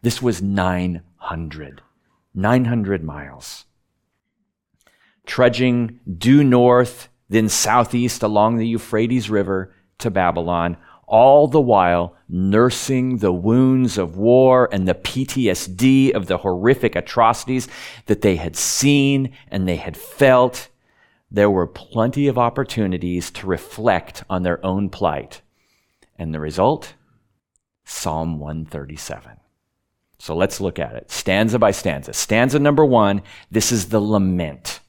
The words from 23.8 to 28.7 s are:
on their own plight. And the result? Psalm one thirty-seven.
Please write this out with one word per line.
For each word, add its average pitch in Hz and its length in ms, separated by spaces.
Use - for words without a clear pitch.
on 90 140
their 87 220
own 95 260
plight. - 520
And 80 160
the 78 60
result? 92 540
Psalm 80 540
one 78 260
thirty-seven. 71 720